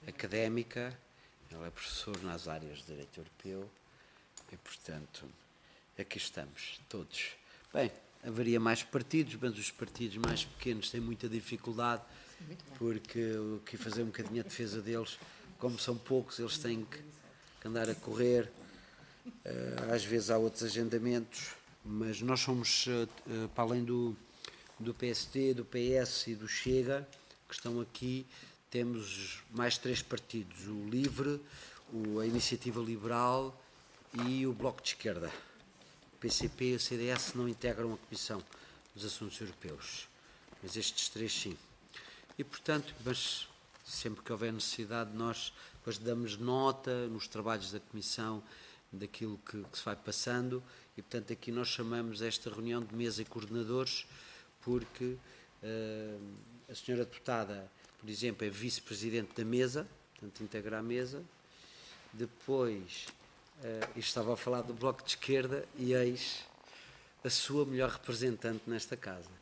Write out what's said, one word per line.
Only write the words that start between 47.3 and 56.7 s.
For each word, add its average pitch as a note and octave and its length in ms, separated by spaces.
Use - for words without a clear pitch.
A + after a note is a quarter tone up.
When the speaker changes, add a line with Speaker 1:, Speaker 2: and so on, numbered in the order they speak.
Speaker 1:
da G#2 80
Comissão A2 640
daquilo G2+ 460
que, G#2 140
que - 160
se - 60
vai G#2+ 100
passando B2 680
e, G2+ 60
portanto, A#2 300
aqui A#2 200
nós A#2 160
chamamos A2+ 520
esta A2+ 300
reunião A#2 320
de G#2+ 140
mesa A2+ 260
e - 20
coordenadores A#2 800
porque, B2 540
eh, A2 560
a B2 60